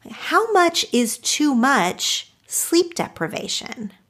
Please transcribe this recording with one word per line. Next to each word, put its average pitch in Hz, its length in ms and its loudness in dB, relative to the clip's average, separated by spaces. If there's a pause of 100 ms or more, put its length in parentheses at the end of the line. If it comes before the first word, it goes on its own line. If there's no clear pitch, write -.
How 403 420 0
much 349 400 4
is 240 280 2
too 294 340 0
much 240 800 0 (140)
sleep - 480 0
deprivation? - 960 -6 (160)